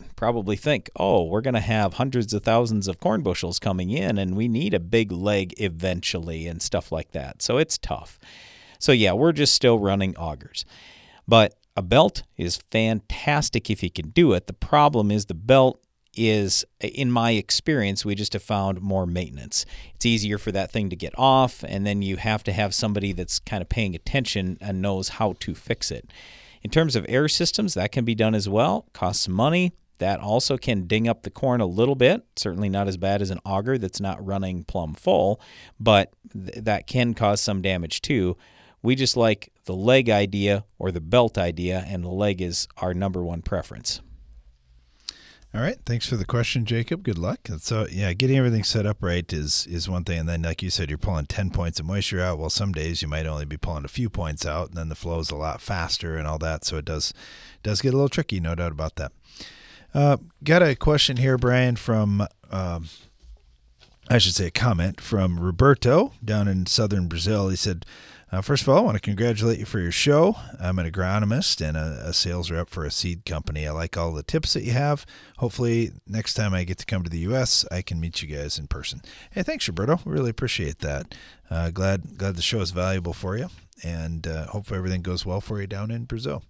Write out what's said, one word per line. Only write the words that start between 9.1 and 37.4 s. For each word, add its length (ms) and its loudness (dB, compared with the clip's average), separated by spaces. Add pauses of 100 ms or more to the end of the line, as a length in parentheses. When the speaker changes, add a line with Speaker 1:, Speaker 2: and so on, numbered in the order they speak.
Speaker 1:
we're 200 6
just 220 4
still 240 6
running 380 2
augers. 480 -10 (640)
But 260 8 (220)
a 60 -2
belt 400 4 (140)
is 340 -4
fantastic 1000 0
if 120 0
you 80 -2
can 200 -8
do 220 6
it. 140 2
The 60 -10
problem 580 4
is 160 0
the 80 -6
belt 480 4 (340)
is, 480 2 (160)
in 300 -2
my 220 4
experience, 720 0
we 100 0
just 180 -4
have 100 -4
found 380 -2
more 260 0
maintenance. 580 -4 (300)
It's 120 0
easier 320 2
for 140 -4
that 200 -2
thing 180 0
to 60 -6
get 200 -8
off, 460 4
and 240 -2
then 160 0
you 140 -2
have 280 -2
to 80 -2
have 220 0
somebody 380 0
that's 260 -4
kind 240 -6
of 60 -10
paying 260 0
attention 680 -2
and 220 -4
knows 280 0
how 300 -2
to 140 -6
fix 360 -6
it. 200 -10 (520)
In 80 -6
terms 260 4
of 120 -2
air 200 4
systems, 460 0
that 180 -2
can 120 0
be 100 2
done 200 4
as 140 0
well. 440 2
Costs 320 -2
some 100 -2
money. 380 2 (260)
That 220 0
also 360 0
can 300 0
ding 220 2
up 160 -2
the 60 -8
corn 300 0
a 60 2
little 280 2
bit. 300 4 (120)
Certainly 340 -2
not 180 0
as 80 -4
bad 240 0
as 100 -2
an 140 -6
auger 320 0
that's 240 -4
not 240 -4
running 400 -4
plumb 300 -4
full, 480 2 (360)
but 320 6 (220)
th-, 320 -10
that 220 0
can 260 0
cause 300 2